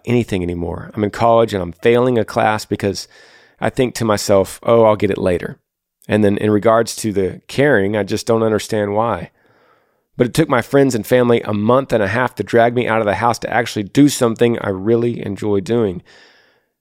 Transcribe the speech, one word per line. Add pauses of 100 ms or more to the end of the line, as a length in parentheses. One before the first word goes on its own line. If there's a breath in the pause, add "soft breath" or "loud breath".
anything
anymore.
I'm
in
college
and
I'm
failing
a
class
because (500 soft breath)
I
think
to
myself,
'Oh,
I'll
get
it
later.' (480)
And
then
in
regards
to
the
caring,
I
just
don't
understand
why. (840)
But
it
took
my
friends
and
family
a
month
and
a
half
to
drag
me
out
of
the
house
to
actually
do
something
I
really
enjoy
doing. (760 soft breath)